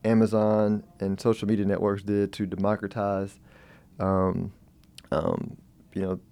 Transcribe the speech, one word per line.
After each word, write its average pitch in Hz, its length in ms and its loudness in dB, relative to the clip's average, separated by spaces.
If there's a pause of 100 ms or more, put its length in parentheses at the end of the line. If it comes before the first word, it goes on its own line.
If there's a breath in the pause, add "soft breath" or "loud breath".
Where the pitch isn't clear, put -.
Amazon 107 800 2 (160)
and 98 200 -2
social 110 280 0
media 104 180 2
networks 98 380 0
did 101 300 0
to 104 120 -4
democratize, 98 920 -2 (600 loud breath)
um, 95 520 0 (600)
um, 50 460 -2 (360)
you 95 80 -4
know 95 180 -4 (120)